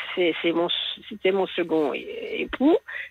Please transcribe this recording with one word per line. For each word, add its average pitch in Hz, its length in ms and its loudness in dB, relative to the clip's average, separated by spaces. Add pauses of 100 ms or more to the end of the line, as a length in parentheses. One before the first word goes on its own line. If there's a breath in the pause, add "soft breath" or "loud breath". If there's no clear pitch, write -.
(140)
c'est, 175 280 2
c'est 170 100 2
mon, 170 160 2 (400)
c'était 190 240 0
mon 190 160 2
second 160 460 0
é-, - 480 -8
époux. 302 340 4 (360 loud breath)